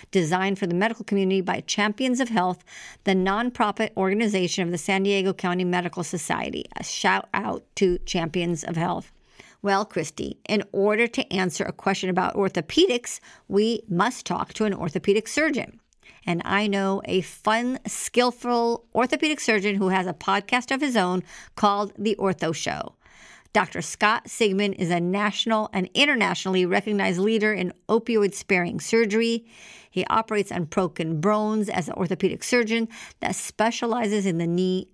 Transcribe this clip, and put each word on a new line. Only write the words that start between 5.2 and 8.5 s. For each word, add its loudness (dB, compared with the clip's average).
County -2
Medical -2
Society. -4
A -8
shout 0
out -4
to 2
Champions -2